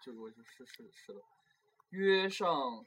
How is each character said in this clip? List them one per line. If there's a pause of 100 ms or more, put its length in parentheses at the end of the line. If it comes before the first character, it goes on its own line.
这
个
我
就
是，
是，
是
的。 (720)
约
上